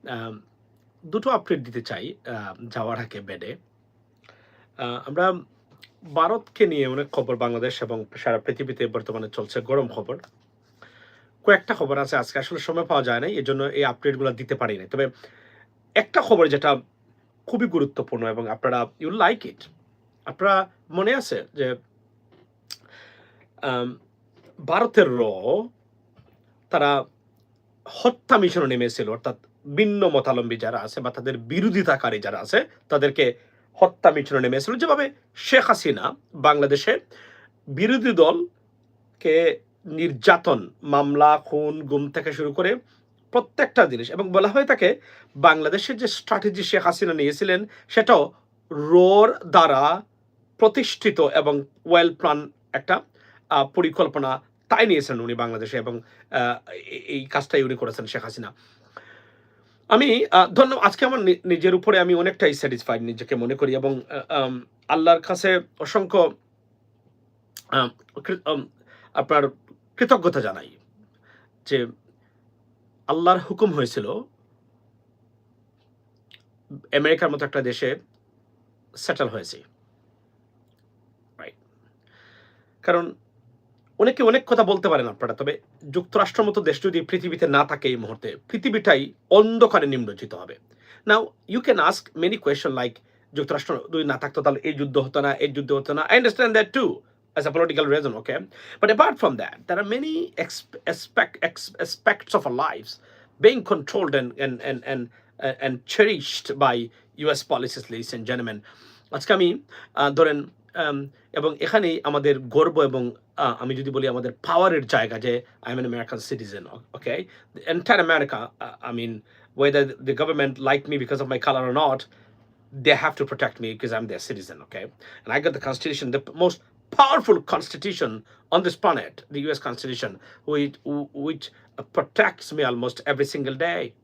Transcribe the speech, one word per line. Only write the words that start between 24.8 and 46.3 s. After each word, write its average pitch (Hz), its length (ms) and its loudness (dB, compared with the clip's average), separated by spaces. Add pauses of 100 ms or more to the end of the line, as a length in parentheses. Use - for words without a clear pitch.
র 120 140 0 (1500)
তারা 143 340 2 (800)
হত্যা - 540 2
মিশনে 175 280 2
নেমেছিল, 123 420 -2
অর্থাৎ 117 280 -8 (300)
ভিন্ন 196 420 2
মতাবলম্বী 123 480 0
যারা 113 220 -6
আছে 107 220 -10
বা 117 100 -6
তাদের 127 280 -8
বিরোধিতাকারী 151 800 0
যারা 101 200 -6
আছে 107 300 0 (200)
তাদেরকে 139 500 2 (360)
হত্যা 180 360 6
মিশনে 143 300 0
নেমেছিল। 135 380 -2
যেভাবে 285 340 2 (220)
শেখ - 300 4
হাসিনা - 500 0 (200)
বাংলাদেশে 143 640 2 (680)
বিরোধী 220 440 0
দলকে - 1500 0 (240)
নির্যাতন, 156 840 2 (120)
মামলা, 143 600 4
খুন, 151 380 -4
গুম 143 280 -4
থেকে 156 220 -6
শুরু 147 200 -6
করে 185 240 0 (540)
প্রত্যেকটা 247 560 2
জিনিস, 120 240 -6
এবং 185 220 -6
বলা 196 160 6
হয়ে 262 160 2
থাকে - 360 2 (360)
বাংলাদেশের 165 600 2
যে 233 100 -4
স্ট্র্যাটেজি 202 560 -2